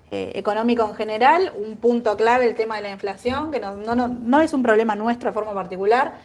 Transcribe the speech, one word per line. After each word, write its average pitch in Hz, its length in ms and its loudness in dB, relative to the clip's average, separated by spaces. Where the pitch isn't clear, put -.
eh, 196 240 -6
económico 220 520 0
en - 60 -8
general, 240 640 2
un 214 200 -8
punto 233 380 2
clave, 240 300 4
el 220 80 2
tema 220 220 -4
de 208 80 -6
la 202 80 -8
inflación, 247 580 -6
que 269 100 -4
no, 202 160 -8
no, 220 200 -4
no, 247 120 2
no 247 340 2
es 311 120 0
un 269 80 0
problema 220 340 4
nuestro 233 340 -2
de 190 40 -4
forma 214 220 -6
particular, 190 580 0